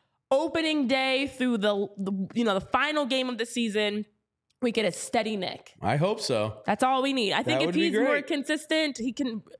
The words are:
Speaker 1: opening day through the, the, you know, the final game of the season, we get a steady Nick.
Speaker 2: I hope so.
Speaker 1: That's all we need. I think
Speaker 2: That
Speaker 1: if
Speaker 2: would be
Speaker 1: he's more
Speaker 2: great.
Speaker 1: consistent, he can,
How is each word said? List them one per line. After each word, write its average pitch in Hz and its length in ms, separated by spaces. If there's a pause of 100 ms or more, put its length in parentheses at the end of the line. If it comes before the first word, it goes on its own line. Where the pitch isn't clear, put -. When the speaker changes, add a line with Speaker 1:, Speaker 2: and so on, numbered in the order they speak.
(320)
Speaker 1:
opening 311 560
day 262 400
through 254 320
the, 202 280 (100)
the, 196 140 (220)
you 240 100
know, 214 120
the 190 100
final 294 400
game 254 240
of 240 80
the 226 80
season, 214 600 (560)
we 240 100
get 214 140
a 175 60
steady 220 460
Nick. - 440
Speaker 2:
I 117 160
hope 202 220
so. 110 460
Speaker 1:
That's 214 180
all 262 200
we 277 100
need. 240 180
I 185 120
think 269 160
Speaker 2:
That - 20
Speaker 1:
if 302 60
Speaker 2:
would 180 80
be 339 140
Speaker 1:
he's - 80
more 277 100
Speaker 2:
great. 285 200
Speaker 1:
consistent, 302 680
he 233 160
can, 233 300 (160)